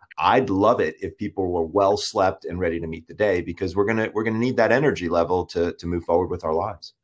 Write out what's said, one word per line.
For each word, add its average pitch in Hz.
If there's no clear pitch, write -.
I'd 107
love 104
it 78
if 90
people 98
were 87
well 98
slept 98
and 85
ready 85
to 82
meet 82
the 82
day, 98
because 87
we're 101
gonna, 110
we're 110
gonna 110
need 123
that 110
energy 120
level 87
to, 85
to -
move 87
forward 87
with -
our 78
lives. 92